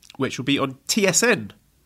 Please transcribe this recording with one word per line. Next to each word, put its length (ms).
which 240
will 60
be 120
on 200
T 180
S 160
N, 300